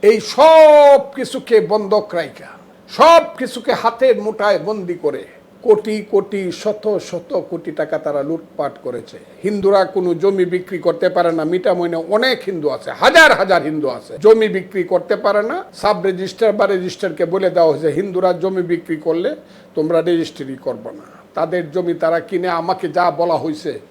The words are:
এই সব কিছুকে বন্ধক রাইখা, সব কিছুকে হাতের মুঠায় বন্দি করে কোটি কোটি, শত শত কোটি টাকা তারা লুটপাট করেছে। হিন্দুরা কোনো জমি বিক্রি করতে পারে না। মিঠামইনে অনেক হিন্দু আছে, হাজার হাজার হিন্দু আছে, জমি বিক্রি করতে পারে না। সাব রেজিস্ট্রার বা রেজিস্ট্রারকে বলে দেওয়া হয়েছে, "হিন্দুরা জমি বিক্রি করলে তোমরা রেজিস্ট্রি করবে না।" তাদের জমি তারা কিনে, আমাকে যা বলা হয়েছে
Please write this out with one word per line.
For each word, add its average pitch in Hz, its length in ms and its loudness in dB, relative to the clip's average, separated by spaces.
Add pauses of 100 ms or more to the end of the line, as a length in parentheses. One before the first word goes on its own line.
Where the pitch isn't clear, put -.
এই 214 180 6
সব 294 800 8 (160)
কিছুকে 247 460 0
বন্ধক 202 520 -2
রাইখা, 156 340 -8 (420)
সব 330 340 6 (140)
কিছুকে 247 360 -6
হাতের 226 480 0
মুঠায় 208 440 -2
বন্দি 190 280 -6
করে 139 300 -6 (380)
কোটি 214 500 0
কোটি, 196 400 -2
শত 208 460 -4 (140)
শত 180 380 -6
কোটি 165 220 -10
টাকা 156 260 -6
তারা 143 260 -4
লুটপাট 147 480 -8 (120)
করেছে। 120 360 -12 (240)
হিন্দুরা 196 420 0
কোনো 180 280 -2
জমি 185 320 0
বিক্রি 180 340 -6
করতে 165 300 -2
পারে 170 220 0
না। 160 120 -4
মিঠামইনে 175 520 -2
অনেক 220 500 -2
হিন্দু 160 240 -4
আছে, 131 220 -8
হাজার 302 420 6
হাজার 180 300 2
হিন্দু 147 260 -4
আছে, 120 280 -12
জমি 220 300 6
বিক্রি 185 360 -6
করতে 180 320 -2
পারে 208 280 -2
না। 320 200 -6 (100)
সাব 202 280 -2
রেজিস্ট্রার 190 520 -2
বা 202 140 0
রেজিস্ট্রারকে 185 580 -4
বলে 185 240 -2
দেওয়া 165 220 2
হয়েছে, 147 300 -2
"হিন্দুরা 180 320 0
জমি 185 280 -4
বিক্রি 170 360 -4
করলে 170 380 -4 (400)
তোমরা 160 260 0
রেজিস্ট্রি 160 540 -4
করবে 113 360 -10
না।" 101 120 -20 (300)
তাদের 165 380 -4
জমি 175 220 -2
তারা 170 260 0
কিনে, 180 300 -4
আমাকে 170 400 -4
যা 175 220 0
বলা 170 220 -2
হয়েছে 151 460 -6 (120)